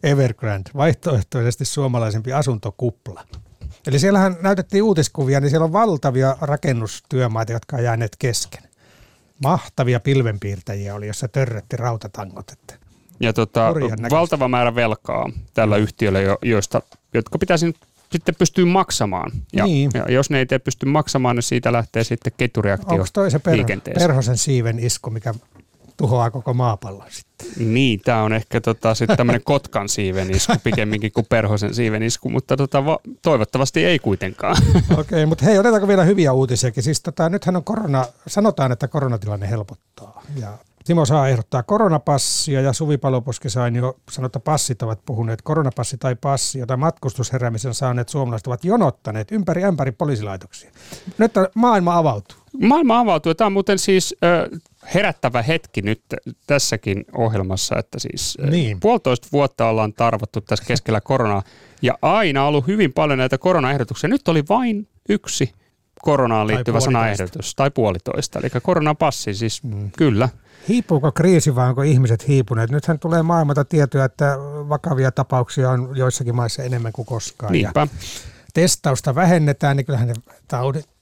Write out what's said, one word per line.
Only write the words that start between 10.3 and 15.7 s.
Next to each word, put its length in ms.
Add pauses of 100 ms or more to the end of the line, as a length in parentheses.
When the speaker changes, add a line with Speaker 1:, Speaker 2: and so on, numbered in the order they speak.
Speaker 1:
oli, 120
jossa 220
törrötti 480
rautatangot, 760
että 220 (460)
Speaker 2:
Ja 120
tota, 380
Speaker 1:
hurjan 200
näköistä. 260
Speaker 2:
valtava 320
määrä 260
velkaa 560 (240)
tällä 220